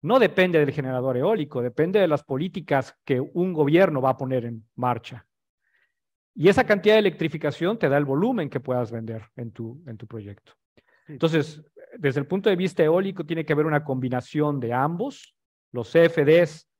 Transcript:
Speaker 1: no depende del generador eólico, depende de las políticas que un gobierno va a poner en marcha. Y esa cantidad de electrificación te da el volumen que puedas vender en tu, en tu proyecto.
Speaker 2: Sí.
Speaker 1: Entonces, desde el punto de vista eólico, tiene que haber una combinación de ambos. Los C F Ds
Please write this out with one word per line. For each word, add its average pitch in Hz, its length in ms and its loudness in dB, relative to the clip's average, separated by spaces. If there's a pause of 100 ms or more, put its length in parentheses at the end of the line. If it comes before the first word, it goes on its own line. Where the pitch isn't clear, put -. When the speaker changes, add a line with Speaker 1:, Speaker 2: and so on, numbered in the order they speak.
Speaker 1:
no 226 180 2
depende 185 400 4
del 151 120 2
generador 131 460 -4
eólico, 151 440 -2
depende 156 380 0
de 190 80 4
las 147 160 0
políticas 147 800 -2
que 131 160 0
un 175 340 -4
gobierno 156 460 0
va 131 120 0
a 127 60 -2
poner 127 280 -4
en 117 180 -12 (120)
marcha. 123 520 -6 (1080)
Y 156 140 4
esa 240 160 4
cantidad 208 300 4
de 220 40 8
electrificación 165 800 -2
te 156 100 2
da 139 80 2
el 147 80 2
volumen 170 440 0
que 143 100 -6
puedas 123 320 -4
vender 113 320 -10 (120)
en 117 160 -12
tu, 117 360 -14
en 113 100 -16
tu 113 80 -18
proyecto. 101 480 -18 (220)
Speaker 2:
Sí. - 380 -20
Speaker 1:
Entonces, 160 520 -2 (320)
desde 143 220 -2
el 147 80 -6
punto 196 200 -2
de 202 80 4
vista 180 280 0
eólico, 180 420 0
tiene 160 180 -6
que 151 100 0
haber 151 120 2
una 151 180 0
combinación 135 760 -4
de 117 120 -6
ambos. 170 640 -4 (360)
Los 120 180 -8
C 170 160 6
F 165 180 2
Ds 160 460 2 (100)